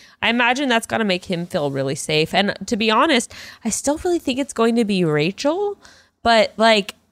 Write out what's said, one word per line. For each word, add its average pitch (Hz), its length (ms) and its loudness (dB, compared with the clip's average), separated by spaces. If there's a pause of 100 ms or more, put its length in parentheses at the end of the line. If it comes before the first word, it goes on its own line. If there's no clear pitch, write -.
(200)
I 202 100 0
imagine 247 380 0
that's 226 200 0
gotta 226 160 -2
make 180 220 -2
him 175 200 -4
feel 147 240 -2
really 135 240 -2
safe. 156 400 -2
And 202 200 0 (120)
to 240 100 -2
be 220 140 0
honest, 247 420 2 (320)
I 226 60 -6
still 285 280 -2
really 349 200 -2
think 262 220 -4
it's - 120 -6
going 233 220 2
to 233 100 2
be 196 200 0
Rachel, 285 760 -2 (460)
but, 226 320 2
like, 220 400 2 (160)